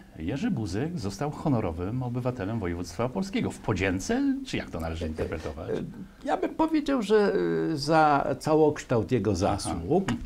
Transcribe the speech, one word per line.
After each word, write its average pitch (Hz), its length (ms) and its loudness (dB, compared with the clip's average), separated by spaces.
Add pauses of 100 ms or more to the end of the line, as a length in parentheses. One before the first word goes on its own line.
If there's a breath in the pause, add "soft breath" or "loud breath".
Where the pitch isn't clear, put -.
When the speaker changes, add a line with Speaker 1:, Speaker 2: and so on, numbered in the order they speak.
(180)
Speaker 1:
Jerzy 143 320 -2
Buzek 123 480 -2
został 151 320 -4
honorowym 104 720 -2
obywatelem 120 560 -4
województwa 87 460 -2
opolskiego. 190 460 -2
W - 80 -14
podzięce? 107 760 0 (120)
Czy - 100 -6
jak - 140 -6
to 85 100 -6
należy 82 260 -4
interpretować? 78 640 -6
Speaker 2:
E, - 20 0
e, - 100 -2 (420)
ja 285 120 0
bym - 180 -2
powiedział, 302 480 2
że, 202 300 4 (400)
e, 156 40 -2
za 147 500 4 (120)
całokształt 151 760 4
jego 107 180 2
Speaker 1:
Aha. 92 80 2
Speaker 2:
zasług, 98 680 0 (180)